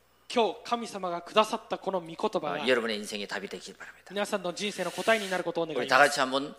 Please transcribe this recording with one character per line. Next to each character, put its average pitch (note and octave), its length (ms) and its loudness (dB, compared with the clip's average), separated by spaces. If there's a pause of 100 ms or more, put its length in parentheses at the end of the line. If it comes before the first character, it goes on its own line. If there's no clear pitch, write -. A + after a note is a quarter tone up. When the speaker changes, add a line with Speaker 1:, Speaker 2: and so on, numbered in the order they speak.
(340)
Speaker 1:
今 G#3+ 200 4
日 - 120 -12
神 A#3 220 -2
様 F#3+ 220 -6
が E3+ 120 -4
く - 120 -16
だ G#3+ 120 6
さ A3 120 -4
っ - 120 -10
た F3+ 80 -4
こ - 140 -6
の F#3 100 -2
御 E3 60 -12
言 E3+ 100 -12
葉 G#3 220 -2
が、 D#3 120 -4 (120)
Speaker 2:
어, - 40 0
여 B3+ 80 6
러 A#2+ 60 0
분 A2+ 100 -2
의 G#2 80 -4
인 G#2 80 -10
생 G#2+ 100 -6
의 G2+ 100 -6
답 G#2 140 -6
이 G3 80 -10
되 - 80 -12
길 - 200 -14
바 - 100 -16
랍 - 100 -20
니 - 80 -20
다. - 60 -18
Speaker 1:
皆 G3+ 140 -2
さ G#3+ 120 -2
ん F3+ 60 -4
の F3 100 -4
人 G3 180 -4
生 F#3 120 -4
の F3 80 -4
答 A3 240 2
え A3 40 0
に G3 100 -6
な F#3 80 0
る F3 60 -2
こ E3+ 100 -4
と E3+ 80 0
を E3 40 0
願 D#3 80 -6
い C3 40 -2
ま B2 40 0
す。 B2 40 -2
Speaker 2:
우 - 20 -6
리 - 20 -2
다 C3 80 8
같 C#3 160 8
이 C#3+ 80 2
한 C3 80 2
번 C#3 300 -2